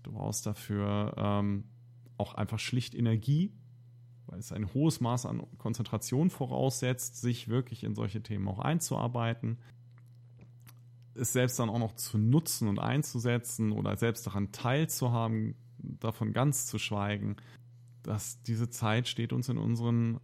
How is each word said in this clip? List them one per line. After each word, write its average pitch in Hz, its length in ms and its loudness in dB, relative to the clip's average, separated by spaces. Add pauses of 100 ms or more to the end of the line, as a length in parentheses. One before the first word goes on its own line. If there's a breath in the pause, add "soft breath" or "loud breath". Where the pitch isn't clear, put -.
du - 80 -12
brauchst 104 340 -4
dafür, 104 720 0
ähm, 101 460 0 (540)
auch - 160 -2
einfach 110 260 -2
schlicht - 340 -2
Energie, 120 600 2 (720)
weil - 140 -12
es - 120 -10
ein 95 220 -4
hohes 147 260 2
Maß 123 260 0
an 110 180 -4 (140)
Konzentration 117 720 0
voraussetzt, 131 920 -2
sich 120 260 -2
wirklich 120 360 -2
in 107 120 -2
solche 107 260 -2
Themen 101 260 -4
auch 95 120 -2
einzuarbeiten, 120 1000 0 (1600 loud breath)
es 127 200 -2
selbst 123 240 4
dann 117 120 2
auch 113 100 0
noch 113 160 0
zu - 220 -2
nutzen 120 500 4
und 101 120 2
einzusetzen 120 920 2
oder 101 240 0
selbst 117 320 0
daran 101 240 -2
teilzuhaben, 120 1040 0 (240)
davon - 540 -2
ganz 135 340 2
zu - 100 -4
schweigen, 104 600 -2 (640 loud breath)
dass - 400 -6
diese 117 260 0
Zeit 117 380 0
steht 117 260 -2
uns 123 160 0
in 120 80 0
unseren 117 680 2